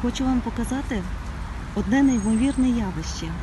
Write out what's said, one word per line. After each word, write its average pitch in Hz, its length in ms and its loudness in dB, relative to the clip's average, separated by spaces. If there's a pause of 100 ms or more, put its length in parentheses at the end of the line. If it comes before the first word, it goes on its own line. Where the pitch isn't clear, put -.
Хочу 247 200 -2
вам 254 160 2
показати 240 600 -4 (720)
одне 208 280 4
неймовірне 254 640 4
явище. 185 580 -2 (160)